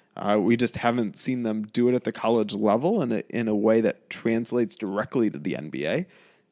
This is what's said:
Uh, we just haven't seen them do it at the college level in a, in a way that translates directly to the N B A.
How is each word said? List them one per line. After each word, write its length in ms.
Uh, 240
we 180
just 200
haven't 400
seen 260
them 200
do 160
it 40
at 100
the 80
college 420
level 500
in 80
a, 180
in 180
a 80
way 260
that 280
translates 640
directly 560
to 80
the 180
N 140
B 160
A. 220